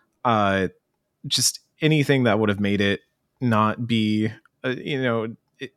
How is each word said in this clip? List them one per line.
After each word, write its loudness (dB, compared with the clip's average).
Uh, 2
just -2
anything 2
that 4
would 2
have 0
made 0
it 0
not 0
be, 0
uh, -4
you -6
know, -2
it, -14